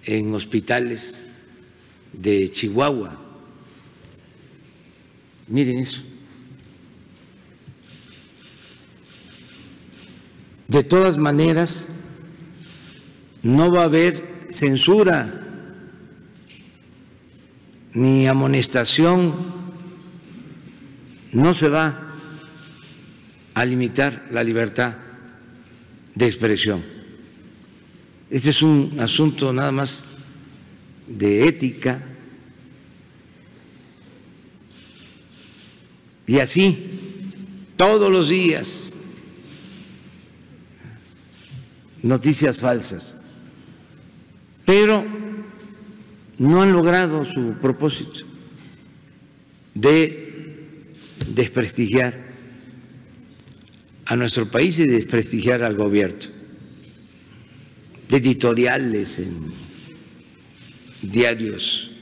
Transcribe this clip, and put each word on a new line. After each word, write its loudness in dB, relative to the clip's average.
en -4
hospitales -6
de 0
Chihuahua. -4
Miren 0
eso. -8
De 4
todas 4
maneras, 0
no 4
va 4
a 4
haber 0
censura 2
ni 4
amonestación, 2
no 4
se 2
va -2
a 0
limitar -2
la -2
libertad -2
de 2
expresión. 0
Este 0
es 2
un 4
asunto 0
nada -2
más -4
de 2
ética. -4
Y 4
así, 2
todos 4
los 4
días, -2
noticias 2
falsas. -2
Pero 4
no 4
han 6
logrado 2
su -4
propósito -4
de 0
desprestigiar -2
a -2
nuestro 0
país 0
y 4
desprestigiar 0
al -2
gobierno. -2
Editoriales 0
en -10
diarios -2